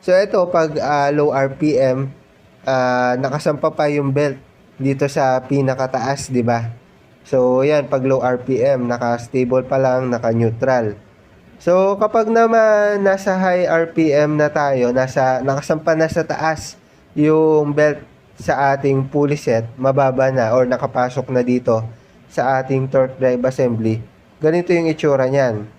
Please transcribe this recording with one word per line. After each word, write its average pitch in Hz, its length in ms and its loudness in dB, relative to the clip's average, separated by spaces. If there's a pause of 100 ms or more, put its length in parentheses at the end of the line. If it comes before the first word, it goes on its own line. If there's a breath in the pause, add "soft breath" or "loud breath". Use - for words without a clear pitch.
So, 180 80 2
ito, 196 240 2 (160)
pag, 160 240 0
ah, 143 320 0
low 147 240 2
R 135 240 0
P 151 160 0
M, 135 400 0 (560)
ah, 123 480 0
nakasampa 147 560 -2
pa 151 160 0
yung 143 240 -2
belt 143 240 -2 (400)
dito 139 320 -2
sa 131 320 0
pinakataas, 131 880 -2
di 123 160 0
ba? 117 240 0 (560)
So, 127 400 2
yan, 147 240 0
pag 131 160 -2
low 135 160 2
R 123 240 0
P 127 160 -2
M, 131 240 0
naka-stable 120 800 -2
pa 135 160 -2
lang, 127 320 0
naka-neutral. 117 880 -2 (560)
So, 190 400 2
kapag 214 320 0
naman 220 720 4
nasa 196 400 0
high 180 240 2
R 165 240 0
P 160 240 2
M 151 240 2
na 151 160 0
tayo, 131 400 0
nasa, 131 480 0
nakasampa 151 560 -2
na 160 80 2
sa 160 160 -2
taas - 560 -6 (400 soft breath)
yung 151 560 2
belt 151 320 0 (300)
sa 139 400 0
ating 135 320 0
pulley 147 320 0
set, 113 280 -2 (120)
mababa 131 500 2
na 123 220 0
or 127 160 2
nakapasok 123 640 -4
na 127 80 2
dito 123 420 0 (460 loud breath)
sa 131 320 -2
ating 131 320 -2
torque 131 240 0
drive 127 320 0
assembly, 113 560 -2 (400)
ganito 175 320 0
yung 165 160 0
itsura 139 400 0
niyan. 123 320 0 (160)